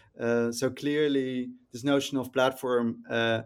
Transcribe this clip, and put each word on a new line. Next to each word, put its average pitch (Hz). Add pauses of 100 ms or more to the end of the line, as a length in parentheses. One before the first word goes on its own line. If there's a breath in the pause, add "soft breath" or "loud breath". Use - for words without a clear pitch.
(180 loud breath)
Uh, 117
so 127
clearly, 135 (240)
this 117
notion 143
of 127
platform, 123
uh, 117